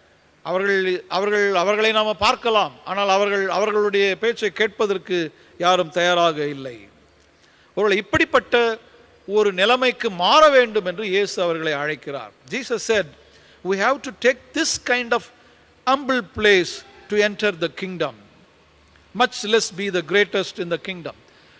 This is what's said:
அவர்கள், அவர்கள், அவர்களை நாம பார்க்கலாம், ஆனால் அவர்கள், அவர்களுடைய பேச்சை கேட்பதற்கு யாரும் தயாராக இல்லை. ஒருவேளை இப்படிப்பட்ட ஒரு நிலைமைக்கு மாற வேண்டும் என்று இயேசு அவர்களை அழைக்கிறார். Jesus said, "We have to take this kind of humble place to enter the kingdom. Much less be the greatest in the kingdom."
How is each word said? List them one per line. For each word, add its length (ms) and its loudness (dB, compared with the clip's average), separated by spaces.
அவர்கள், 640 -2
அவர்கள், 460 0
அவர்களை 380 2
நாம 220 0
பார்க்கலாம், 580 0
ஆனால் 240 -2
அவர்கள், 400 0
அவர்களுடைய 680 0
பேச்சை 340 -2
கேட்பதற்கு 800 -2
யாரும் 320 2
தயாராக 560 0
இல்லை. 420 -12
ஒருவேளை 280 0
இப்படிப்பட்ட 760 0
ஒரு 260 2
நிலைமைக்கு 580 2
மாற 380 6
வேண்டும் 360 4
என்று 220 -6
இயேசு 360 0
அவர்களை 300 -2
அழைக்கிறார். 580 -6
Jesus 280 -4
said, 160 2
"We 140 -2
have 220 0
to 200 -12
take 160 2
this 300 -2
kind 280 -2
of 100 2
humble 380 0
place 460 2
to 80 -4
enter 440 0
the 80 -2
kingdom. 460 -8
Much 280 -2
less 140 2
be 180 -4
the 60 -2
greatest 600 -2
in 100 -8
the 80 -4
kingdom." 360 -14